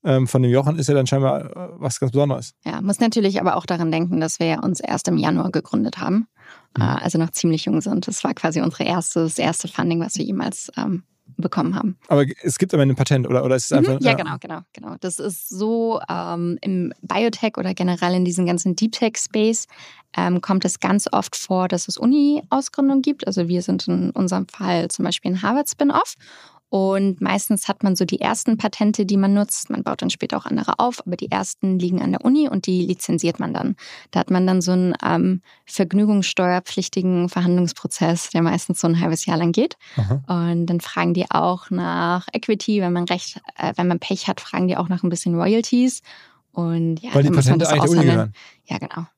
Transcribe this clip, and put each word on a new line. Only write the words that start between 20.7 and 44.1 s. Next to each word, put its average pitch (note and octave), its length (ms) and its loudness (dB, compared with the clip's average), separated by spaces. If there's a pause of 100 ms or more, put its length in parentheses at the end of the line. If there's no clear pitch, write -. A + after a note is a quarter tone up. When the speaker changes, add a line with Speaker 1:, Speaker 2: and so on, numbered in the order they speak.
Speaker 2:
ganz G3 300 2
oft - 240 -2
vor, F#3 320 -2
dass F3+ 220 -4
es - 80 -8
Uni-Ausgründungen C#4 1040 2
gibt. C#4 240 -2
Also F#3 220 -2
wir F3 140 0
sind - 260 -2
in F3+ 220 0
unserem F#3 380 -2
Fall F3 400 -2
zum - 180 -4
Beispiel F3+ 260 -4
ein F#3 100 -2
Harvard-Spin-Off. C#4+ 720 0 (560)
Und G3 500 0
meistens F#3+ 480 0
hat - 160 -4
man F#3+ 100 4
so F#3 100 0
die F3 160 -2
ersten A3+ 360 0
Patente, G#3+ 500 0
die G3 100 2
man G3 160 4
nutzt. - 380 0
Man - 140 -6
baut - 180 -4
dann - 80 -2
später - 260 -4
auch - 80 -6
andere - 360 -2
auf, A#3+ 260 0
aber F3+ 80 -4
die - 160 -8
ersten F#3+ 480 -2
liegen F3+ 240 0
an - 80 -2
der - 140 -2
Uni C#4+ 240 4
und F#3 180 -4
die F3+ 180 2
lizenziert E3+ 540 -2
man - 160 -4
dann. - 220 -2 (340)
Da - 80 0
hat - 120 0
man F#3 140 4
dann F#3 160 4
so F3 120 0
einen, F3+ 200 2 (120)
ähm, F3+ 360 2 (260)
vergnügungssteuerpflichtigen F#3 1600 2
Verhandlungsprozess, F3 1000 0
der E3 120 2
meistens E3+ 380 0
so F3 80 2
ein E3 100 4
halbes E3+ 260 0
Jahr E3+ 120 0
lang E3+ 160 2
geht. B3 240 0 (200)
Speaker 1:
Aha. C#3 540 0
Speaker 2:
Und E3+ 160 0
dann E3+ 140 0
fragen F3 340 -2
die F3+ 160 -2
auch F3+ 400 0
nach F3 600 -2
Equity, G#3+ 480 0
wenn F3 120 0
man F3 120 0
recht, F3+ 360 -4 (160)
äh, - 200 -4
wenn F3+ 100 0
man F3 140 2
Pech - 260 -4